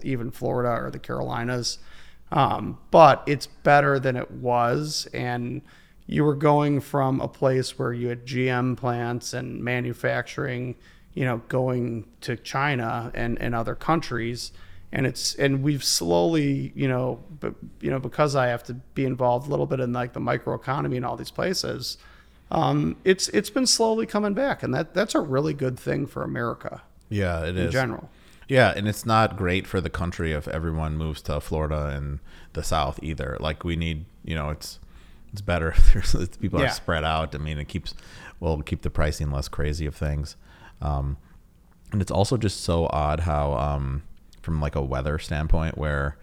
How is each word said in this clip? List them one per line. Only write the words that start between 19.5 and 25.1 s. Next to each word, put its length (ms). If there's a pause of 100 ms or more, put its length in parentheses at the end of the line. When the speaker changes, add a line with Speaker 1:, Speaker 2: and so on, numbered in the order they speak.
Speaker 1:
little 160
bit 120
in, 140
like, 220
the 60
microeconomy 760
and 100
all 100
these 140
places, 680 (540)
um, 540
it's, 240
it's 220
been 180
slowly 360
coming 300
back, 300
and 100
that, 180
that's 220